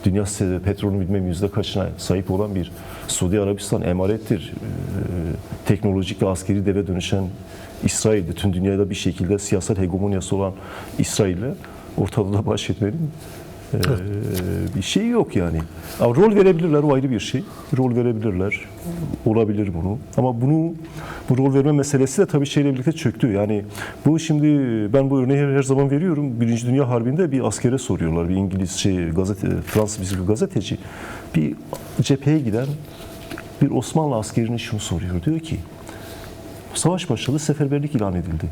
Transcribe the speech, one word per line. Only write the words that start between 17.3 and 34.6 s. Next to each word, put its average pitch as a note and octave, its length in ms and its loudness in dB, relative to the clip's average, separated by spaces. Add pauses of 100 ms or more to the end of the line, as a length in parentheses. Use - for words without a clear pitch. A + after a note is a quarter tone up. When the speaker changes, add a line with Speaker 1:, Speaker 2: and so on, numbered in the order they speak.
Speaker 1:
Rol B2+ 200 2
verebilirler, G#2+ 640 0 (680)
olabilir G#2+ 480 2
bunu. F#2 240 -2 (180)
Ama B2 240 2
bunu, D#3+ 340 2 (540)
bu B2+ 100 4
rol C3+ 160 4
verme C#3 180 6
meselesi C#3 500 2
de F3+ 40 6
tabii C#3+ 200 2
şeyle C#3+ 260 2
birlikte B2+ 200 0
çöktü. B2+ 400 0
Yani G#2 320 2 (420)
bu D#3 120 6
şimdi, D3+ 280 2 (460)
ben C3+ 180 4
bu C3+ 100 4
örneği C#3 200 4
her, C#3 160 2
her C#3+ 60 4
zaman C3+ 280 4
veriyorum. D3 500 0
Birinci A#2 260 2
Dünya C3 220 4
Harbi'nde B2+ 440 2
bir B2 140 2
askere B2 320 0
soruyorlar, E2 500 0
bir F#2 60 2
İngiliz F#2+ 360 0
şey, F2+ 380 0
gazete, F#2 400 0 (180)
Fransız G2 540 0
bir F2+ 60 -2
gazeteci, A2+ 520 0 (560)
bir D3+ 200 2 (460)
cepheye C#3+ 380 4
giden A#2+ 280 0 (960)
bir C#3 80 4
Osmanlı D3 460 0
askerine A2+ 420 0
şunu A2 220 -4